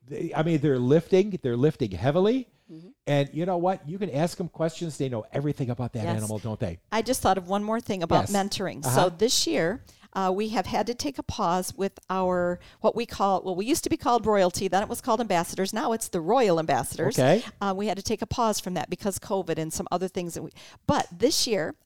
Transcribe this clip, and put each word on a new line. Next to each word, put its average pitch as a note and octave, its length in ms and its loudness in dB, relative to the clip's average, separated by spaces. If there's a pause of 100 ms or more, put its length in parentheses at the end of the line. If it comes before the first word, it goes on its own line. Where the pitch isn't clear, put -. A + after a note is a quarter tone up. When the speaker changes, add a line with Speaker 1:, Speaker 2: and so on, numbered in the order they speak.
Speaker 1:
They, D#3 260 -6
I D3+ 80 0
mean, E3 180 2
they're C3+ 180 4
lifting. E3 640 4
They're A#2+ 140 0
lifting B2+ 360 2
heavily. F#3 560 2 (240)
Speaker 2:
Mm-hmm. E3 160 -18 (180)
Speaker 1:
And C#3+ 260 0
you D#3 140 -2
know F3+ 120 0
what? F#3 300 0
You F#3+ 100 -8
can F#3+ 120 -4
ask D#3 300 -2
'em E3+ 80 -4
questions. D#3+ 480 -4
They C3+ 140 -2
know A2+ 220 -6
everything C#3 380 -2
about A#2+ 240 -4
that A2 100 -4
Speaker 3:
Yes. A2 120 0
Speaker 1:
animal, G#2+ 220 -4
don't G#2+ 220 -6
they? F2 180 -4 (120)
Speaker 3:
I A3 120 0
just B3 180 -2
thought F#3+ 180 4
of F3 100 -8
one G3+ 140 -2
more A3 180 -2
thing F#3+ 220 -4
about E3 280 2
Speaker 1:
Yes. - 20 0
Speaker 3:
mentoring. G3 520 -2
Speaker 1:
Uh-huh. - 100 2 (100)
Speaker 3:
So F#3 60 4
this G#3 360 0
year, A#3 360 0 (320)
uh, F#3+ 200 0
we G#3+ 160 -2
have B3 160 0
had A3 200 -2
to A#3+ 80 -4
take C#4+ 240 -6
a D4 40 -8
pause F3+ 540 -2
with G3 220 -4 (100)
our, F3+ 500 0 (220)
what A3 160 2
we A#3 80 -2
call, G3 380 0
well, F#3 140 -4
we G3+ 100 -2
used D4+ 180 0
to - 60 2
be D#4 80 4
called A#3+ 260 2
Royalty, G3 440 2
then F#3 140 2
it - 60 -6
was - 120 -8
called A3+ 200 0
Ambassadors, F#3+ 540 0
now B3 180 0
it's A3 160 -4
the F3+ 120 -2
Royal G3 400 4
Ambassadors. D#3 580 0
Speaker 1:
Okay. D3+ 240 6 (180)
Speaker 3:
Uh, G3 160 0
we G#3 120 -2
had F#3 80 0
to G3 60 -10
take A3+ 200 -4
a A3 40 -4
pause A3 340 0
from F3+ 140 -6
that D#3 140 -4
because F#3+ 300 -4
covid F3 400 -2
and D#3+ 140 -4
some - 180 -6
other F3+ 160 -2
things F3 280 -6
that D#3+ 80 -8
we, D#3+ 80 -12 (360)
but C#4+ 240 2
this A3+ 380 0
year, F#3+ 260 -2 (120)